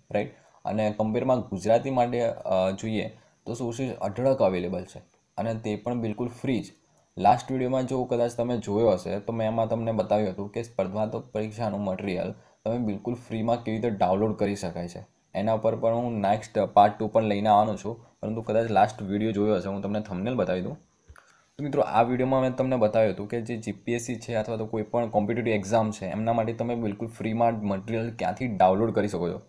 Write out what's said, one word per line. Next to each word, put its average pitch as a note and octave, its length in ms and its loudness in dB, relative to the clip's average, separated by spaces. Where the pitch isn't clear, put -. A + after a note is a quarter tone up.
રાઈટ? G#2+ 200 -2
અને G#2+ 340 0
કમ્પેરમાં A#2+ 420 0
ગુજરાતી G#2+ 500 0
માટે, B2 300 0
અ, F#2+ 500 0
જોઈએ G2 480 -4
તો A2+ 80 -4
સોર્સિસ A#2+ 380 -4
અઢળક A#2 500 0
અવેલેબલ F2+ 420 0
છે - 140 -18
અને A2+ 180 -2
તે A2 220 -4
પણ B2 240 -4
બિલકુલ A2+ 280 -2
ફ્રી A#2+ 320 -2
જ. - 60 -8
લાસ્ટ G#2 340 4
વીડિયોમાં C3 340 0
જો B2+ 180 -2
કદાચ A#2+ 320 0
તમે A#2+ 220 0
જોયો G#2 320 2
હશે F#2 300 0
તો A2+ 120 -6
મેં A2+ 140 0
એમાં A2+ 220 0
તમને A2+ 240 -2
બતાવ્યું G#2 380 2
હતું G2 200 -6
કે A#2 120 -6
સ્પર્ધાત્મક G#2+ 720 -4
પરીક્ષાનું G#2+ 480 -4
મટીરિયલ F#2+ 540 -2
તમે A2+ 140 0
બિલકુલ A2+ 360 -2
ફ્રીમાં A#2 480 -2
કેવી A2 160 -2
રીતે A#2 120 0
ડાઉનલોડ G2 460 2
કરી G2+ 200 0
શકાય F2 320 -6
છે. - 300 -16
એના G#2+ 220 0
પર A2 200 2
પણ A2+ 180 0
હું A#2 260 -2
નેક્સ્ટ G#2+ 380 0
પાર્ટ G#2 400 6
ટુ A2 100 -2
પણ A2+ 140 2
લઈને G#2 260 0
આવવાનો G#2 280 6
છું, - 440 -12
પરંતુ A2 220 -4
કદાચ A2+ 280 0
લાસ્ટ G#2+ 320 4
વીડિયો G#2 300 0
જોયો G#2 240 2
હશે, F#2 120 -2
હું G2+ 140 -6
તમને G#2 180 -2
થંબનેલ G2+ 340 -4
બતાવી F#2 260 0
દઉં. G2 140 -6
તો C#3+ 60 -6
મિત્રો, C#3+ 180 2
આ A2+ 200 4
વીડિયોમાં B2+ 400 2
મેં B2+ 140 0
તમને C3 200 0
બતાવ્યું A2 380 4
હતું G2+ 140 -8
કે A#2+ 120 -4
જે A#2 160 -6
જી - 160 -6
પી A2+ 200 -6
એસ A#2+ 140 -2
સી B2 100 -6
છે A#2 180 -8
અથવા A2 220 -2
તો A2 100 -4
કોઈ A2 160 -2
પણ A#2 260 -2
કોમ્પિટિટિવ A2 460 2
એક્ઝામ G#2+ 360 2
છે, G2 160 -6
એમના A2 260 0
માટે A2+ 200 0
તમે A#2+ 220 -2
બિલકુલ A2+ 340 -4
ફ્રીમાં A2+ 460 0
મટીરિયલ A2 640 -4
ક્યાંથી F#2+ 300 -2
ડાઉનલોડ G2 440 4
કરી G#2 180 2
શકો F2 220 -2
છો. F2+ 180 -6